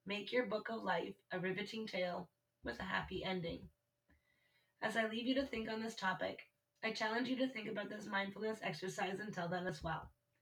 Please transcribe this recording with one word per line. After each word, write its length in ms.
Make 260
your 140
book 240
of 120
life 320
a 60
riveting 480
tale 420
with 160
a 40
happy 400
ending. 360
As 140
I 100
leave 200
you 100
to 100
think 240
on 120
this 140
topic, 440
I 80
challenge 360
you 80
to 120
think 200
about 200
this 180
mindfulness 560
exercise 560
until 300
then 180
as 160
well. 280